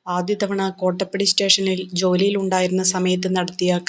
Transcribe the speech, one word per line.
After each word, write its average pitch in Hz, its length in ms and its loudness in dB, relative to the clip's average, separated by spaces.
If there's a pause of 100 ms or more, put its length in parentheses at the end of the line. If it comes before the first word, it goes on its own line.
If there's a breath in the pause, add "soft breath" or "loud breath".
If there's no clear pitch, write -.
ആദ്യ 180 360 -2
തവണ 196 260 0
കോട്ടപ്പടി 185 540 -2
സ്റ്റേഷനിൽ 190 680 0
ജോലിയിലുണ്ടായിരുന്ന 185 920 0
സമയത്ത് 185 520 2
നടത്തിയ 180 540 0